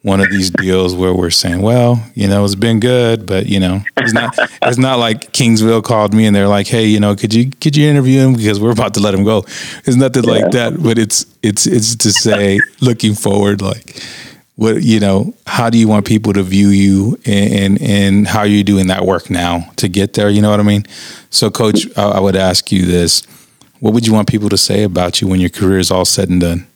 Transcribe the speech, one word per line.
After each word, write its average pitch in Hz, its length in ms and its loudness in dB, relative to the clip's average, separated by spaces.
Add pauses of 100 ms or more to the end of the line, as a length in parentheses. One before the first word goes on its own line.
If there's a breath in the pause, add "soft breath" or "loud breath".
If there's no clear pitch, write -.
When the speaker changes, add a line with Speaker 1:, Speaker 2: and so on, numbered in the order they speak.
Speaker 1:
one 98 200 0
of 95 100 0
these 95 200 -2
deals 92 440 0
where 90 200 0
we're 90 160 -2
saying, 90 320 -2
"Well, 120 400 2 (120)
you 101 140 -2
know, 101 160 0
it's 101 100 -2
been 113 240 0
good," 117 460 0
but, 95 220 -4
you 101 120 -2
know, 92 240 -2 (140)
it's 120 160 -2
not, 120 260 -2 (120)
Speaker 2:
<laughs> - 120 -8
Speaker 1:
it's 123 140 0
not 131 220 0
like 113 340 -2
Kingsville 113 500 2
called 107 300 0
me 110 140 4
and 101 100 4
they're 98 120 2
like, 101 180 0
"Hey, 113 200 0
you 107 140 2
know, 104 160 2
could 107 160 -4
you, 120 180 2 (100)
could 151 160 0
you 147 120 4
interview 135 320 2
him? 131 140 4
Because 107 260 0
we're 113 120 2
about 110 220 -2
to 107 60 -2
let 101 140 0
him 98 100 0
go." 107 200 0 (420 loud breath)
It's 127 100 2
nothing 131 280 2
Speaker 2:
Yeah. 117 60 2
Speaker 1:
like - 220 2
that, 117 300 -2
but 113 160 2
it's, 110 260 -2 (180)
it's, 104 240 -2
it's 113 300 0
to 110 160 -2
say, 101 480 0 (100)
<laughs> - 100 -14
looking 113 340 0
forward, 101 480 0
like, - 400 -10 (540 loud breath)
what, 110 260 0
you 110 180 2
know, 101 320 0 (140)
how 117 240 -2
do 117 80 2
you 110 100 4
want 104 160 2
people 107 300 0
to 98 80 0
view 98 260 2
you 98 560 2
and, 101 560 0
and, - 20 -6
and 101 460 2
how 104 120 -2
are 104 60 0
you 104 160 2
doing 95 260 2
that 92 180 -2
work 92 240 -2
now 87 460 -4
to 107 120 -2
get 98 240 -4
there? 104 160 0
You 104 140 2
know 107 80 2
what 104 100 2
I 104 40 0
mean? 104 200 0 (460 loud breath)
So, 107 200 0
Coach, 107 360 0 (100)
I, 107 60 -2
I 101 180 0
would 95 160 0
ask 95 340 0
you 95 140 0
this. 87 380 0 (580 loud breath)
What 110 140 0
would 117 120 0
you 110 60 2
want 107 160 2
people 101 220 -2
to 95 80 0
say 104 240 0
about 90 400 -2
you 95 60 -2
when 92 120 0
your 87 100 0
career 95 280 0
is 85 120 -2
all 92 140 0
said 95 240 -2
and 90 140 0
done? 87 340 -4